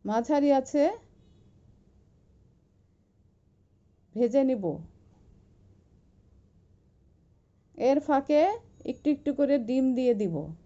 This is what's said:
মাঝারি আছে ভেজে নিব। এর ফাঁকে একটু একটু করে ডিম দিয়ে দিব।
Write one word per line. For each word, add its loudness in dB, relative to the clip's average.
মাঝারি 0
আছে 2
ভেজে 2
নিব। -2
এর 2
ফাঁকে 2
একটু -8
একটু -4
করে 2
ডিম 0
দিয়ে 2
দিব। -2